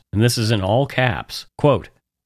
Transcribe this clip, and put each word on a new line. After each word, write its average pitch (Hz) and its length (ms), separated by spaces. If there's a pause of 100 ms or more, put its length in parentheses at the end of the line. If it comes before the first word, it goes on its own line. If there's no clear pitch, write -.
(140)
and 101 80
this 117 160
is 113 140
in 107 100
all 110 240
caps, 107 600 (120)
quote, 135 320 (360)